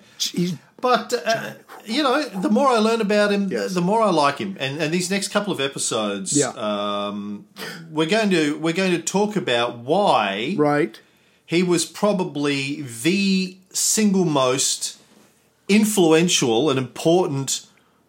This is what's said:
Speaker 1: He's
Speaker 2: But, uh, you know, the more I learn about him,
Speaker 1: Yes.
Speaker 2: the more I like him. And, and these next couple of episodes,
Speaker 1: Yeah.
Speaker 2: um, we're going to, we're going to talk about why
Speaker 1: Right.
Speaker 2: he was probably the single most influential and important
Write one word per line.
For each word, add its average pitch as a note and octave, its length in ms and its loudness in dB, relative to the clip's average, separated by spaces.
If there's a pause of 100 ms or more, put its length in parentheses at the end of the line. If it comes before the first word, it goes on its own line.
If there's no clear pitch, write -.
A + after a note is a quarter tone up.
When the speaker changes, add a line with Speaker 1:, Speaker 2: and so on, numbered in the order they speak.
(180)
Speaker 1:
He's F3 380 -2 (260)
Speaker 2:
But, A#3+ 320 0 (120)
uh, G#3+ 260 -4 (340)
you A#3 180 -2
know, C#4 200 2
the F#3+ 260 -4
more C4 200 4
I A#3+ 80 4
learn A3 240 2
about G#3 320 2
him, G3+ 180 0
Speaker 1:
Yes. - 220 -2
Speaker 2:
the F3+ 80 0
more F#3 200 2
I G#3+ 100 2
like C#3+ 260 2
him. G2 220 -6
And, C#3 220 -4
and D#3 120 -2
these F3+ 180 -2
next G3 160 -4
couple G3+ 260 -2
of B2+ 60 -6
episodes, A2 800 -4
Speaker 1:
Yeah. C3+ 180 2
Speaker 2:
um, G2+ 920 -6 (460)
we're D#3+ 160 0
going G#3 220 2
to, D#3 280 2
we're E3 160 -2
going F#3 180 0
to E3+ 100 0
talk G#3 340 -2
about A#2+ 440 0
why B2+ 760 0
Speaker 1:
Right. D3 400 0 (480)
Speaker 2:
he F3 180 0
was F3 220 2
probably D3 960 -2
the F#3 760 0 (160)
single G3 520 2
most C3+ 720 0 (720)
influential E3 1040 4
and C3+ 100 0
important C#3+ 840 0 (420)